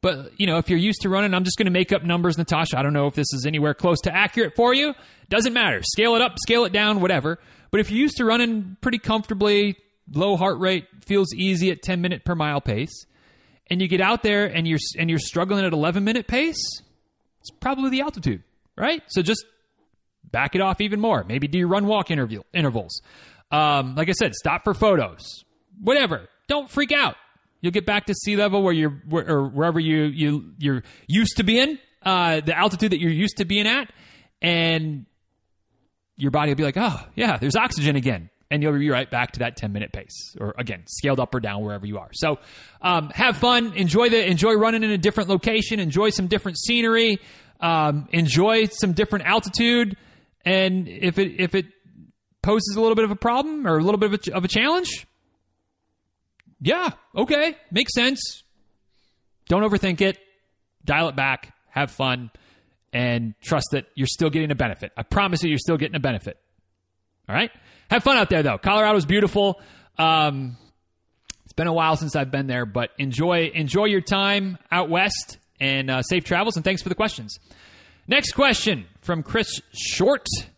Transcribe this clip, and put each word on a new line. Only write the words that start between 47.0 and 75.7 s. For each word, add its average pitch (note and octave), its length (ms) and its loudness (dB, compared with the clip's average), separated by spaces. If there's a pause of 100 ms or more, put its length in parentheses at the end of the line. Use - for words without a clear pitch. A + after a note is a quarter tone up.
um, D#3 520 0
enjoy F3 540 2
some G3+ 260 -2
different G3+ 340 -2
altitude. A3 720 0 (460)
And F#3 460 0
if E3+ 300 -2
it, G3 200 -2
if F3+ 160 -2
it F#3+ 120 0 (760)
poses G#3 340 0
a A3 40 0
little A3+ 140 4
bit A3 100 4
of G#3 60 -2
a G3+ 60 -4
problem C#4 500 -2
or E3 100 4
a D#3 60 4
little G3+ 160 2
bit G#3 80 2
of G3+ 80 0
a G#3 40 -2
ch-, - 120 -6
of F#3+ 140 -4
a F#3+ 40 -2
challenge, D#4 580 0 (1600)
yeah, D#4+ 300 2 (220)
okay, D4+ 440 0 (120)
makes A#3 220 0
sense. B3 500 -2 (1040)
Don't F#3+ 160 2
overthink G3 360 0
it. F#3+ 180 0 (640)
Dial D#3 260 0
it C3+ 80 -6
back. C3+ 360 -4 (160)
Have C#3 220 -4
fun. B2 400 -4 (640)
And A#2+ 500 -2
trust D3 300 -2
that C#3 220 -4
you're C3+ 120 -2
still D#3 240 0
getting D#3 200 -2
a C#3+ 40 0
benefit. A#2 420 -6
I - 60 -10
promise F#3+ 400 -2
you, E3+ 80 0
you're D3 80 0
still E3 180 0
getting D3+ 200 -4
a D3+ 40 -4
benefit. - 380 -4 (920)
All - 60 -6
right? A3 160 0 (400)
Have A#3 140 2
fun C#4 120 4
out G#3+ 140 2
there, D#3+ 120 2
though. B2+ 140 0
Colorado's G#3 480 2
beautiful. G3 560 0 (380)
Um, D3+ 580 0 (880)
it's - 80 -20
been D#3+ 140 -2
a E3+ 80 0
while D#3+ 220 2
since D#3 200 -4
I've C3+ 140 -2
been C#3 160 -4
there, B2 180 -2
but A#2 320 -4
enjoy, D#3 560 0
enjoy D#3+ 340 0
your G3+ 140 2
time G3 560 0 (160)
out E3+ 160 0
west, F#3 480 -2 (240)
and, C3+ 300 0